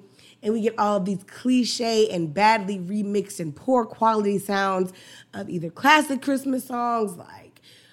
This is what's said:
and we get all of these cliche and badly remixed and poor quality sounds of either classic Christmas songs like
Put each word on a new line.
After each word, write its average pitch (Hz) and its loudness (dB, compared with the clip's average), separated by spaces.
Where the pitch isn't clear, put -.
and 214 0
we 226 -2
get 220 -2
all 208 2
of 185 -2
these 190 -4
cliche 226 0
and 165 -2
badly 208 2
remixed 202 -4
and 160 -6
poor 247 0
quality 214 0
sounds 196 0
of 202 -10
either 170 -6
classic 285 2
Christmas 269 -2
songs 233 -2
like - -20